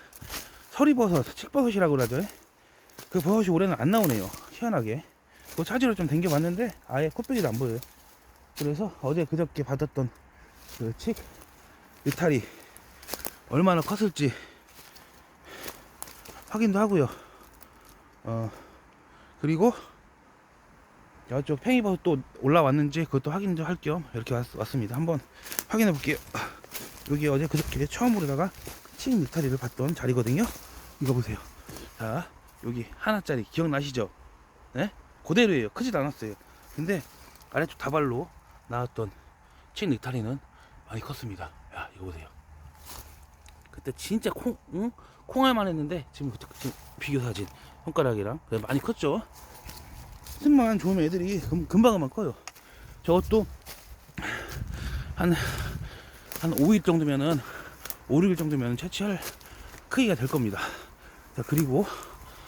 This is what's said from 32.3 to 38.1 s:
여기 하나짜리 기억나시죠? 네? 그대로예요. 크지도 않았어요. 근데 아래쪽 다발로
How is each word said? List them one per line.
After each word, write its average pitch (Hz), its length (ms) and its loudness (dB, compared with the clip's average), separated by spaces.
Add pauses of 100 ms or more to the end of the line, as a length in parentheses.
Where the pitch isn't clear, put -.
여기 120 220 -6 (140)
하나짜리 175 460 -2
기억나시죠? 139 680 -2 (600)
네? 175 180 -2 (340)
그대로예요. 160 440 4
크지도 240 280 -4
않았어요. 113 380 -4 (400)
근데 165 260 -2 (480)
아래쪽 151 300 -2
다발로 143 500 -2 (380)